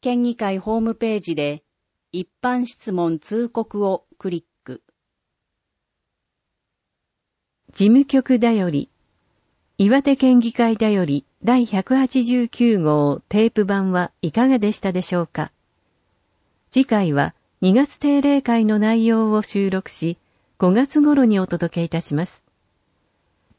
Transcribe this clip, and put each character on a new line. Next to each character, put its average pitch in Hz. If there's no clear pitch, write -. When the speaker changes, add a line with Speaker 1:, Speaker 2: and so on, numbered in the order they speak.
Speaker 1:
県 247
議 240
会 196
ホ 220
ー -
ム 226
ペ 220
ー 202
ジ 165
で、 147
一 180
般 247
質 -
問 170
通 233
告 220
を 190
ク 190
リ 170
ッ -
ク。 -
Speaker 2:
事 196
務 254
局 262
だ 233
よ 190
り。 143
岩 226
手 277
県 254
議 233
会 226
だ 214
よ 190
り 143
第 240
百 208
八 262
十 240
九 233
号 151
テ 214
ー 226
プ 208
版 190
は 180
い 165
か 233
が 262
で 208
し -
た 190
で 180
し -
ょ 175
う 165
か。 -
次 262
回 196
は 143
二 185
月 269
定 285
例 285
会 233
の 214
内 226
容 220
を 214
収 196
録 190
し、 165
五 180
月 269
頃 285
に 214
お 185
届 170
け 170
い 160
た 165
し -
ま 165
す。 -